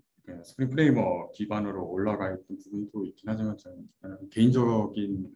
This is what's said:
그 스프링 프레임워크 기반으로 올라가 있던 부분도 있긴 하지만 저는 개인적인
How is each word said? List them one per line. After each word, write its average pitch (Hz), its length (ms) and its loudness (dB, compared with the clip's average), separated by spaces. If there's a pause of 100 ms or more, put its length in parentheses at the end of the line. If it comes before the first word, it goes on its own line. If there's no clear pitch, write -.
(240)
그 87 200 -16
스프링 131 260 -4
프레임워크 113 640 4
기반으로 104 560 -4
올라가 98 420 -2
있던 92 280 -10
부분도 104 460 -6
있긴 - 220 -12
하지만 107 300 -2
저는 - 720 -18
개인적인 110 1080 2